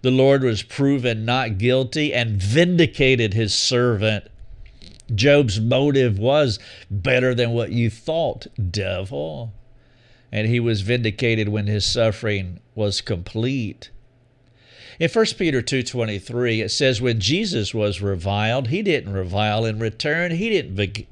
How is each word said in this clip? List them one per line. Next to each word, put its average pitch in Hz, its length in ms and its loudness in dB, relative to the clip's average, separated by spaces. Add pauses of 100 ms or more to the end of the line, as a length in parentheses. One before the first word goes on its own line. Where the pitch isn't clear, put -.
The 127 100 4
Lord 135 320 6
was 113 180 0
proven 123 640 0
not 120 340 -2
guilty 131 540 2
and 113 280 0
vindicated 131 920 4
his 110 220 0
servant. 110 720 0 (880)
Job's 120 460 4
motive 127 580 2
was, 131 400 2 (320)
"Better 127 420 2
than 120 200 0
what 117 180 -2
you 117 180 2
thought, 156 600 -4 (240)
devil." 110 800 -6 (800)
And 107 160 -2
he 120 100 2
was 117 220 0
vindicated 113 680 0
when 104 200 -2
his 104 180 -2
suffering 104 720 -2 (160)
was 104 260 -2
complete. 113 920 -6 (1080)
In 165 100 0
First 220 300 0
Peter 147 240 0
two 131 220 -2
twenty-three, 113 760 -2
it 104 100 -4
says, 131 300 2
"When 117 200 0
Jesus 135 520 0
was 104 300 -2
reviled, 101 640 -2
he 165 160 -2
didn't 147 300 -2
revile 101 520 0
in 110 140 -2
return." 156 540 -2
He 196 180 -2
didn't 147 240 -2
vic-, 101 380 -4